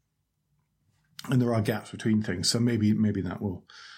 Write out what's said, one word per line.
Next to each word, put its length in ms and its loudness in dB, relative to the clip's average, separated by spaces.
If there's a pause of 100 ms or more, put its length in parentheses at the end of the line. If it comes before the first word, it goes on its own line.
(1300)
And 120 4
there 120 2
are 60 2
gaps 300 -2
between 320 0
things, 280 -4
so 100 2
maybe, 320 2
maybe 300 0
that 200 -6
will, 220 -6 (340)